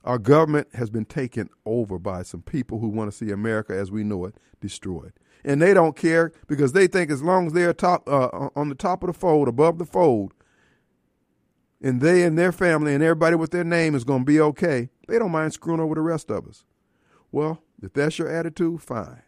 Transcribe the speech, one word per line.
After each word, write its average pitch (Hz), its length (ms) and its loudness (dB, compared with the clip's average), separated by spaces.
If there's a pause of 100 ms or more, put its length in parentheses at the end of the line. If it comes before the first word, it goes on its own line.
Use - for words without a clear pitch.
Our 123 140 -2
government 147 560 4
has 113 140 -6
been 110 160 -6
taken 120 440 -8 (160)
over 107 340 -4
by 92 240 -8
some 87 180 -14
people 117 380 -8
who 113 80 -4
wanna 107 240 -6
see 107 200 -10
America 107 440 -4
as 95 160 -6
we 107 140 -6
know 101 180 -4
it 95 140 -12 (240)
destroyed. 92 500 -10 (320)
And 139 180 0
they 185 120 6
don't 165 220 4
care 165 360 0 (160)
because 143 240 0
they 185 160 4
think 180 240 0
as 131 100 -4
long 180 260 2
as 151 60 -4
they're 175 200 2
top, 180 340 0
uh, 135 480 0
on 147 140 -2
the 139 60 -8
top 185 280 -4
of 175 40 -4
the 175 60 -4
fold, 156 340 2
above 151 300 2
the 170 80 -8
fold, 131 480 2 (1500)
and 127 200 0
they 175 220 6
and 165 140 2
their 175 140 2
family 156 420 0
and 139 100 2
everybody 160 320 4
with 160 160 -2
their 175 120 -2
name 170 300 0
is 131 100 -2
gonna 131 200 0
be 147 160 4
okay, 151 500 0 (180)
they 226 120 0
don't 214 120 0
mind 156 220 -2
screwing 165 260 -4
over 156 160 -2
the 156 60 -2
rest 160 300 -4
of 101 160 -6
us. - 180 -20 (680)
Well, 156 320 -4 (180)
if - 120 -14
that's 147 240 0
your 165 100 -4
attitude, 165 540 -4
fine. 113 460 -10